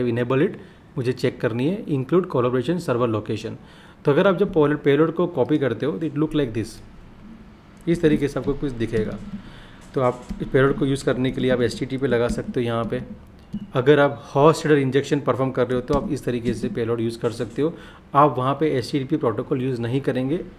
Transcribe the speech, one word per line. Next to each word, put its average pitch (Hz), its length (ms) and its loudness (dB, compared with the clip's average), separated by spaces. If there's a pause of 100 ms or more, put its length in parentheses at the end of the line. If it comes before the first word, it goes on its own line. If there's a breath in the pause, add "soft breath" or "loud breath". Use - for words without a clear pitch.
have 120 120 0
enable 123 320 2
it, - 100 -6 (400 loud breath)
मुझे 127 160 0
चेक - 280 -2
करनी 120 260 0
है 202 200 -4
include 160 400 0
collaboration 131 640 0
server 120 200 2
location। 110 440 -4 (520 loud breath)
तो 143 80 4
अगर 175 140 4
आप 190 100 4
जब 196 160 0 (320)
पेलोड 147 280 4
को 175 140 0
कॉपी 151 320 0
करते 123 280 0
हो 175 120 -2
तो 165 80 -4
it 139 80 -8
look 151 160 -2
like 143 220 -2
this, 107 160 -4 (1200)
इस 170 140 0
तरीके 147 260 2
से 139 120 -6
आपको 135 140 -2
कुछ 139 180 -4
दिखेगा। 110 460 -2 (760 loud breath)
तो 143 60 0
आप 123 220 0 (200)
इस - 60 -6
पेलोड 139 300 4
को 143 80 0
यूज़ 135 180 -2
करने 127 260 0
के 127 100 -4
लिए 127 100 2
आप 123 100 2
एचटीटीपी 127 460 -2
लगा 120 220 2
सकते 117 320 -4
हो 120 60 -2
यहाँ 117 180 -2
पे। 127 180 -4 (720)
अगर 143 260 6
आप 143 340 0
होस्ट 151 320 6
हेडर 151 120 6
इंजेक्शन 139 420 2
परफॉर्म 131 300 0
कर 123 160 0
रहे 123 80 -2
हो 127 60 0
तो 143 140 -2
आप - 180 -2
इस 127 120 -4
तरीके 120 300 -2
से 123 140 -4
पेलोड 117 320 -2
यूज़ 117 180 -2
कर 120 120 -2
सकते 113 320 -4
हो। 165 100 0 (420 loud breath)
आप 143 240 6
वहाँ 131 220 0
पे 156 180 2
एचटीटीपी 131 380 -2
प्रोटोकॉल 127 460 -2
यूज़ 127 180 -2
नहीं 120 200 -2
करेंगे 135 400 -2 (180)